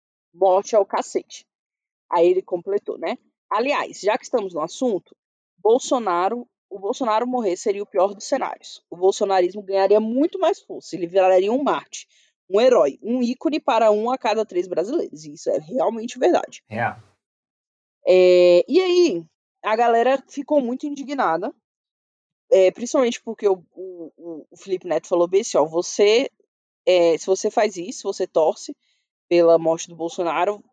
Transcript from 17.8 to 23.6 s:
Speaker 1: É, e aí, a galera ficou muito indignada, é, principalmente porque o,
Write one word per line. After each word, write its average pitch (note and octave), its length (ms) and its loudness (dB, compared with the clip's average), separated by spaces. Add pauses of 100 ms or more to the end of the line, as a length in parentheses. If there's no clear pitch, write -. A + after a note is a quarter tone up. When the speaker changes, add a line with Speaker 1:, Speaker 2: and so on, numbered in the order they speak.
Speaker 1:
É, F3+ 640 6
e D4 120 2
aí, F4 440 2 (380)
a G#3+ 120 -2
galera A#3 540 2
ficou C#4+ 320 -2
muito B3+ 260 -4
indignada, B3+ 640 -4 (960)
é, F#3 200 6
principalmente A#3+ 500 -2
porque A3 280 -4
o, F#3 160 -2 (100)